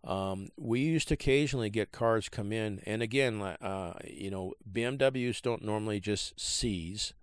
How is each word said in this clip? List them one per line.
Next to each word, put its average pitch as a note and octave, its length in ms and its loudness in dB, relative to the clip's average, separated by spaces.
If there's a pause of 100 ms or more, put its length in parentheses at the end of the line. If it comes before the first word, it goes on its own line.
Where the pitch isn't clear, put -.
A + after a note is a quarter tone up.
um, F#2+ 520 -2
we A#2+ 240 0
used D#3+ 280 2
to D#3 60 4
occasionally C3+ 560 4
get G#2 200 0
cars A2+ 380 4
come G#2 240 -4
in, G#2+ 340 -2
and A2 160 0
again, A#2 380 2
li-, F#2 200 -4
uh, F#2+ 340 -4 (120)
you - 240 -8
know, F#2+ 240 -6 (160)
B A2+ 140 0
M C3+ 140 -2
Ws C3 420 2
don't A#2+ 240 -2
normally G#2+ 340 0
just G2+ 400 -2
seize G2 760 -2 (100)